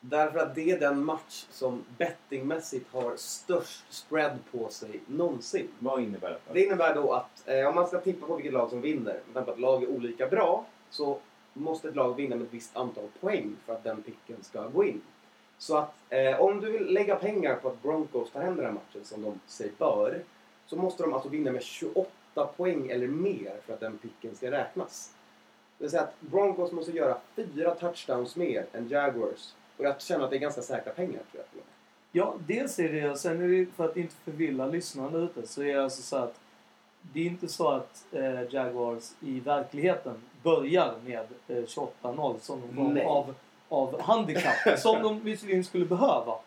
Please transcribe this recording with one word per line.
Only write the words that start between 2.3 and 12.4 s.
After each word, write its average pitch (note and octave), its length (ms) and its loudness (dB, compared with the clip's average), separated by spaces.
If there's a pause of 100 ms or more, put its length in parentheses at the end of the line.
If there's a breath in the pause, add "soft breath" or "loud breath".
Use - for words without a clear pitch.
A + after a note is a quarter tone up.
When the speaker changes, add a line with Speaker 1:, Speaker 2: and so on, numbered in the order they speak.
Speaker 1:
har B2 220 -2
störst - 760 -4
spread D3 440 0 (140)
på A2+ 180 -4
sig G#2+ 380 -12
någonsin. C#3+ 600 -2 (120)
Speaker 2:
Vad C3 220 0
innebär F#2 280 -4
det? - 240 -10
Speaker 1:
Det F#3 120 6
innebär E3+ 300 4
då C#3 180 4
att, - 340 -4
eh, C3+ 200 4
om D#3 80 4
man F3 120 6
ska F3 120 0
tippa F3 280 0
på E3 80 0
vilket C#3+ 180 -4
lag A#2 160 2
som B2 120 -4
vinner, B2+ 320 0 (120)
med A#2+ 80 -20
tanke B2+ 120 -2
på A#2 60 -4
att A#2 80 -6
lag B2+ 240 4
är B2+ 60 -2
olika A#2+ 380 -2
bra, G3 380 4 (240)
så C#3 280 -2 (360)
måste D#3+ 360 -4
ett C#3+ 60 -8
lag B2+ 200 2
vinna C3+ 200 -2
med A#2 100 -4